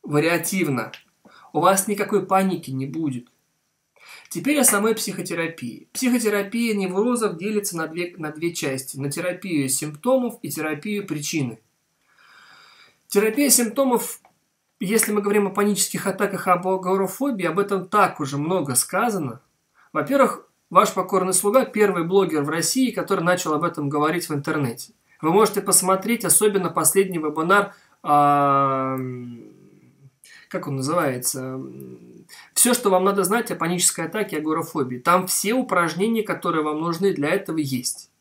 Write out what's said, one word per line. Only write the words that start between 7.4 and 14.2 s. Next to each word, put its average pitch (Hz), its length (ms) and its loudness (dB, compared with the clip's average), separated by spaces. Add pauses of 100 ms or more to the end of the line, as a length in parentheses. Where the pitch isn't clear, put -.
на 160 100 -4
две, 170 320 -8
на 151 140 -8
две 170 200 -4
части. 135 440 -6
На 139 120 -6
терапию 170 600 -4
симптомов 226 760 -2
и 147 60 -8
терапию 156 580 -6
причины. 143 540 -4 (1500)
Терапия 220 440 2
симптомов, 240 680 2 (600)